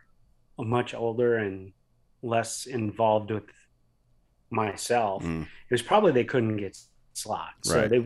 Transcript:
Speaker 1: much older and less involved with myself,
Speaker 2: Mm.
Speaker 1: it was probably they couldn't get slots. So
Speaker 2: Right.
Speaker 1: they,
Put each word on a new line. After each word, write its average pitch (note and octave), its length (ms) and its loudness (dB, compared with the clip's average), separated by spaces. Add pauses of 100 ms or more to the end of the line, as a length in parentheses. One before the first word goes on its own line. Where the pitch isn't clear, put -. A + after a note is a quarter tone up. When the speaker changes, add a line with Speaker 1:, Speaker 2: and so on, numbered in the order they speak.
(580)
Speaker 1:
much A#2+ 360 -2
older A#2 420 2
and F#2+ 360 -4 (500)
less A#2 440 -2
involved G#2+ 640 0
with G#2+ 140 -4 (1040)
myself, G#2+ 720 0
Speaker 2:
Mm. E2 200 -4
Speaker 1:
it - 280 -16
was B2 120 2
probably G3+ 300 6
they B2 120 4
couldn't A2+ 320 0
get G2+ 200 -8 (360)
slots. F2+ 580 -8
So - 100 4
Speaker 2:
Right. - 100 2
Speaker 1:
they, B2 160 0